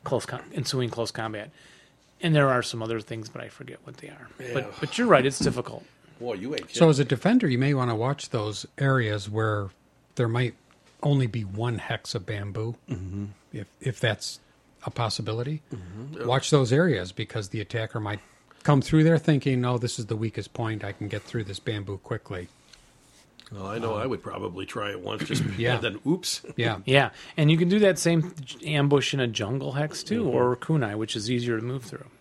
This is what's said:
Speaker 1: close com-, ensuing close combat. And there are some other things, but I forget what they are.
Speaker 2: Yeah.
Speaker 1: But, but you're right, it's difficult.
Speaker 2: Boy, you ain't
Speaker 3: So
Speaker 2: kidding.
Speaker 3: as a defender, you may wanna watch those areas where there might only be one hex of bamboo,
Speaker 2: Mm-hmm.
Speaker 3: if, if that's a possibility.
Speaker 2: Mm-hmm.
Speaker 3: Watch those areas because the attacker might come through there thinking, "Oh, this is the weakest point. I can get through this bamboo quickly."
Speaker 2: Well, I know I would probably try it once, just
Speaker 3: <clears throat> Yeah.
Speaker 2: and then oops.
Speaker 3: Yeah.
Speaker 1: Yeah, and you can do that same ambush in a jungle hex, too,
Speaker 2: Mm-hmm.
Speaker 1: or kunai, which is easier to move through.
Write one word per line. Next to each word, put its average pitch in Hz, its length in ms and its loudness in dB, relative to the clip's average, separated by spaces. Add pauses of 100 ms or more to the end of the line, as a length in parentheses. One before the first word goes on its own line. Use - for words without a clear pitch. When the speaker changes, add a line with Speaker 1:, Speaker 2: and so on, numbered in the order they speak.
Speaker 1:
close - 220 -2
com-, - 160 -8 (120)
ensuing 123 360 -2
close 113 220 -4
combat. 110 380 -8 (720)
And 160 140 4
there 139 140 6
are 123 120 4
some 113 220 -6
other 113 160 -4
things, 110 300 -10
but - 120 -12
I 113 80 -12
forget - 340 -18
what 127 140 -18
they - 120 -16
are. - 180 -20 (120)
Speaker 2:
Yeah. 127 140 -12
Speaker 1:
But, 123 260 -4
but - 180 -4
you're 240 100 2
right, 143 180 8
it's 135 140 0
difficult. 123 440 -2 (360)
Speaker 2:
Boy, 120 140 -6
you 107 200 -6
ain't - 160 -8
Speaker 3:
So - 40 -16
Speaker 2:
kidding. 165 160 8
Speaker 3:
as 139 100 6
a 139 60 4
defender, 202 420 4
you 127 100 4
may 135 160 4
wanna 123 220 2
watch 127 340 -2
those 107 360 -4 (120)
areas 110 520 2
where 104 400 0 (460)
there 120 120 2
might 120 260 0 (480)
only 139 240 4
be 113 180 -2
one 107 360 -2
hex - 340 -6
of 104 140 -6
bamboo, 110 480 -6 (140)
Speaker 2:
Mm-hmm. 98 360 -6 (280)
Speaker 3:
if, 110 140 -10 (120)
if - 200 -6
that's - 400 -2 (460)
a 110 60 -6
possibility. 120 720 -4 (120)
Speaker 2:
Mm-hmm. 110 540 -10
Speaker 3:
Watch 131 240 2
those 135 200 6
areas 131 400 2
because 107 380 -6
the 110 120 -4
attacker 110 380 -4
might 104 200 -4 (440)
come 143 180 6
through 156 220 4
there 160 140 6
thinking, 139 480 2
"Oh, 123 140 0
this 113 180 -4
is 113 100 -8
the 113 80 -2
weakest 107 380 -6
point. 110 300 -4
I 101 80 -8
can 104 160 -8
get 104 160 -6
through 113 220 -6
this 95 140 -10
bamboo 101 400 -6
quickly." 95 480 -8 (1040)
Speaker 2:
Well, 98 160 -10
I 107 120 -6
know 113 160 -2
I 110 100 -2
would 117 180 -4
probably 95 420 -8
try 101 260 -6
it 98 100 -8
once, 104 220 -6
just - 200 0
Speaker 3:
<clears throat> 98 140 -4
Yeah. 120 180 2
Speaker 2:
and 113 80 -2
then 104 240 -4
oops. - 340 -2 (140)
Speaker 3:
Yeah. 113 300 0
Speaker 1:
Yeah, 131 240 4 (260)
and 151 160 6
you 165 60 6
can 175 120 4
do 202 100 4
that 190 200 6
same 170 340 2 (320)
ambush 143 480 4
in 139 60 -2
a 123 80 2
jungle 117 460 -4
hex, 147 300 -4
too, 226 200 -2
Speaker 2:
Mm-hmm. 131 120 0
Speaker 1:
or 123 200 4
kunai, 120 400 0
which 110 200 -4
is 110 140 -4
easier 120 300 0
to 110 40 -6
move 127 200 -6
through. - 220 -14 (160)